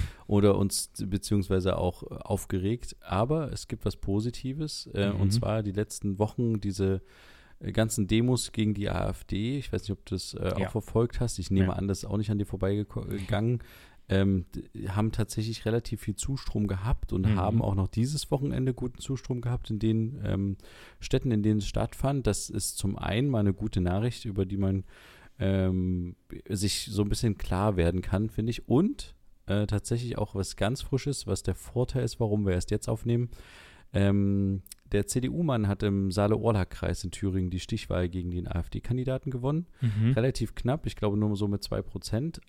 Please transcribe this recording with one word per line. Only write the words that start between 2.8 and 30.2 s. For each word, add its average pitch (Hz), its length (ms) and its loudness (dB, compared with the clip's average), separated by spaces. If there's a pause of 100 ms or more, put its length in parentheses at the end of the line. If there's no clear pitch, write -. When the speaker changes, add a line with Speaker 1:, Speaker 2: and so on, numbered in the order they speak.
Speaker 1:
Aber 131 500 0
es - 180 -10
gibt - 180 -6
was 98 100 0
Positives, 127 960 -4
äh, 101 200 2
Speaker 2:
Mhm. 92 80 -2
Speaker 1:
und 98 100 6
zwar 107 320 2
die 101 100 -2
letzten 101 460 -2
Wochen 107 420 0
diese, 95 400 0 (600)
äh, - 120 -6
ganzen 110 340 2
Demos 117 460 2
gegen 107 220 2
die 101 160 -2
A 92 180 0
F - 160 -6
D. 113 320 -4
Ich - 160 -6
weiß 95 100 -2
nicht, 98 100 -6
ob - 120 -8
du - 100 -4
das, - 200 -6
äh, 92 200 -2
auch - 40 0
Speaker 2:
Ja. 92 100 0
Speaker 1:
verfolgt 110 520 0
hast. 120 180 -2
Ich 90 120 -6
nehme 95 180 6
Speaker 2:
Ja. - 40 0
Speaker 1:
an, 98 160 -2
das 95 120 0
ist - 40 -10
auch 101 140 -2
nicht 107 120 -2
an 104 80 0
dir 101 80 0
vorbeigegangen. 104 1160 -2 (480)
Ähm, 95 440 4
d-, - 340 -10
haben 107 240 0
tatsächlich 110 540 -4
relativ 110 340 -2
viel 104 160 -4
Zustrom 120 500 -2
gehabt 98 460 -2
und 92 140 2
Speaker 2:
Mhm. 107 100 4
Speaker 1:
haben 104 240 2
auch 104 140 2
noch 98 140 2
dieses 139 420 -2
Wochenende 131 420 0
guten 123 280 -6
Zustrom 127 420 -4
gehabt 120 260 -4
in 110 120 -2
den, 110 440 2
ähm, 98 320 0 (420)
Städten, - 320 0
in 107 120 4
denen 107 160 4
es 101 80 -2
stattfand. 123 600 -2
Das 101 220 0
ist - 300 -4
zum 98 180 0
einen 120 320 0
mal 120 120 2
eine 101 120 4
gute 104 300 -2
Nachricht, 98 420 0
über 98 220 -2
die 98 100 -4
man, 95 280 0 (540)
ähm, 92 760 0 (320)
sich 98 420 0
so 101 120 2
ein 104 80 4
bisschen 107 260 2
klar 98 400 0
werden 87 240 4
kann, 104 300 0
finde 110 180 -2
ich. - 180 -6
Und, 185 480 2 (300)
äh, 104 220 2
tatsächlich 117 500 -2
auch - 180 -4